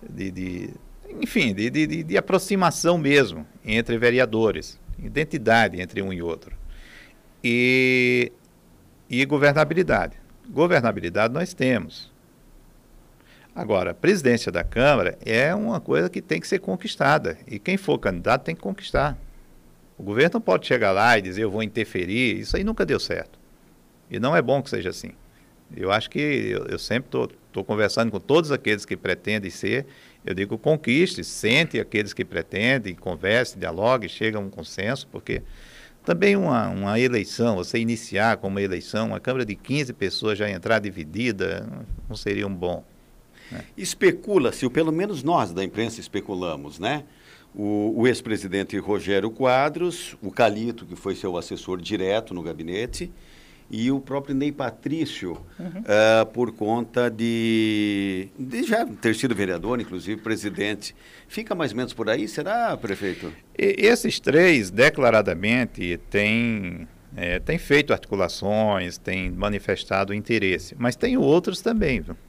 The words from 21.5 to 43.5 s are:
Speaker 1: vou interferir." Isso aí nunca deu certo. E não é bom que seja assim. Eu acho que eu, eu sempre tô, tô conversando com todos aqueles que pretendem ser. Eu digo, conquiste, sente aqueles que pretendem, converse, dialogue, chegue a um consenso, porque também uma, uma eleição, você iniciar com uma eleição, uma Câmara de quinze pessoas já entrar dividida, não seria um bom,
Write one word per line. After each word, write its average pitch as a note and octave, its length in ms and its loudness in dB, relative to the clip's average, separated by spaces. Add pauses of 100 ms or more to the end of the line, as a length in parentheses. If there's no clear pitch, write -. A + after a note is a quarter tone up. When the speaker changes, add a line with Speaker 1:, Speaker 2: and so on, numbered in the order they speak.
Speaker 1:
vou G#2+ 120 -2
interferir." G#2 760 -2
Isso - 160 -4
aí F#3+ 80 0
nunca G#3+ 220 0
deu C3 120 0
certo. - 400 -8 (720)
E G#2+ 80 -6
não B2+ 160 0
é E3+ 60 4
bom C3 220 2
que C#3 80 -8
seja F#2 180 -4
assim. F#2 220 -10 (640)
Eu F#2+ 160 0
acho A2 160 0
que - 100 -6
eu, A2 460 -2
eu - 140 -6
sempre A#2+ 320 -4
tô, B2 180 -2 (240)
tô G2 100 -4
conversando G#2+ 480 0
com G2+ 80 -6
todos D3+ 340 2
aqueles G#2 340 -2
que F#2+ 100 -6
pretendem F#2+ 540 -2
ser. A2+ 340 -4 (400)
Eu - 80 -4
digo, G2+ 240 -2
conquiste, D3+ 680 0
sente A#2+ 560 0
aqueles G#2+ 360 -2
que F#2+ 100 -4
pretendem, G2 680 -2
converse, F#2 640 -2
dialogue, F#2+ 500 0
chegue A2 280 -4
a G#2 40 -4
um G2 80 -8
consenso, G#2 640 -8
porque - 300 -8 (640)
também G3 300 2
uma, C3 320 2
uma G2 300 -2
eleição, A#2 580 0
você F2+ 220 -4
iniciar A2+ 600 0
com G2 100 -6
uma G2 140 -2
eleição, G2+ 460 -2
uma G2 120 -6
Câmara B2+ 240 -2
de G2+ 120 -6
quinze C3 360 -4
pessoas G#2 460 -2
já G#2+ 100 0
entrar G#2 300 0
dividida, F#2+ 880 -4 (400)
não G#2+ 80 -8
seria G2+ 300 -4
um G2 80 -4
bom, F2 280 -4 (680)